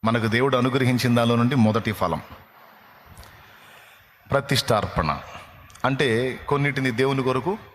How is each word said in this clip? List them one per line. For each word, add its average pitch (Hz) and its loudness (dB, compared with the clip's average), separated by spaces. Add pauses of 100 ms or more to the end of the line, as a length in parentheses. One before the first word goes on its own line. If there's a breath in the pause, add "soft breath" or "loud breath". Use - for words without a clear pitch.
మనకు 113 2
దేవుడు 127 2
అనుగ్రహించిన 127 2
దానిలో 117 4
నుండి 120 2
మొదటి 110 2
ఫలం. 85 -2 (2000 loud breath)
ప్రతిష్టార్పణ 101 0 (640 loud breath)
అంటే 127 0 (100)
కొన్నిటిని 139 0
దేవుని 135 0
కొరకు 131 -2 (160)